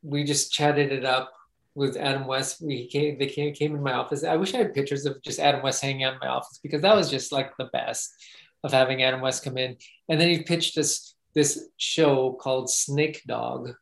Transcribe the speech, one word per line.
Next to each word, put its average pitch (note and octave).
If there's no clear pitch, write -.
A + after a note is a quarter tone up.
we D3
just C#3+
chatted D3
it C3
up C3
with C3+
Adam C3+
West. C3
We B2+
came, C#3+
they C#3
came, D3
came D3+
in C#3+
my C3
office. B2+
I D#3+
wish F#3+
I B3+
had A#3
pictures C#3
of C3+
just -
Adam C#3+
West C3+
hanging C3+
out C3
in C3
my C3+
office C3
because D3
that G3+
was F3
just, C3+
like, C3+
the B2+
best -
of C3+
having C3
Adam C3
West C3
come B2+
in. B2+
And D#3+
then E3+
he D#3+
pitched E3+
us -
this -
show C3+
called C3
Snake D3+
Dog. B2